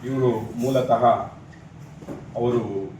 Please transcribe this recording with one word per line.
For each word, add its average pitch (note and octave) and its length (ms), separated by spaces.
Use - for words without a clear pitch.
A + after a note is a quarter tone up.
ಇವರು A#2+ 520
ಮೂಲತಃ B2+ 460
ಅವರು A2 640